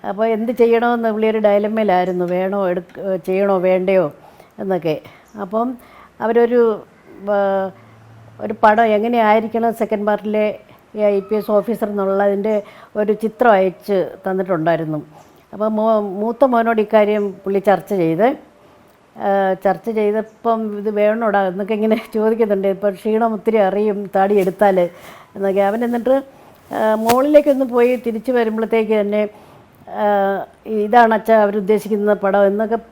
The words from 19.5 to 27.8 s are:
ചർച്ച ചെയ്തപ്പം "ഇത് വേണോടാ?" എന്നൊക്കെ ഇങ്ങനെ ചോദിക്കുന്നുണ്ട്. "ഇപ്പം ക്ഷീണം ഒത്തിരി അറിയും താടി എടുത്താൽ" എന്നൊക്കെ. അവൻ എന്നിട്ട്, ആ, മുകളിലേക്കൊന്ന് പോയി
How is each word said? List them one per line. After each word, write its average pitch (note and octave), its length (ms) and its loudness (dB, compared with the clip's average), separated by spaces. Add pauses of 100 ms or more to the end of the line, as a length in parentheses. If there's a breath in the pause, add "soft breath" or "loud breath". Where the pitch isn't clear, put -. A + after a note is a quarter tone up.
ചർച്ച F#3+ 360 -2
ചെയ്തപ്പം G#3+ 880 -2
"ഇത് G#3 120 -4
വേണോടാ?" G#3 520 0
എന്നൊക്കെ F#3+ 320 -4
ഇങ്ങനെ A3 260 0 (140)
ചോദിക്കുന്നുണ്ട്. G#3+ 540 0
"ഇപ്പം G3 220 -2
ക്ഷീണം A3 420 -2
ഒത്തിരി A3 240 -2
അറിയും G3+ 600 0
താടി G3 180 2
എടുത്താൽ" F#3+ 460 2 (560 loud breath)
എന്നൊക്കെ. G3 240 -2
അവൻ G#3 240 0
എന്നിട്ട്, A#3+ 380 -2 (520 loud breath)
ആ, A3 200 0
മുകളിലേക്കൊന്ന് C4+ 680 2
പോയി B3 320 2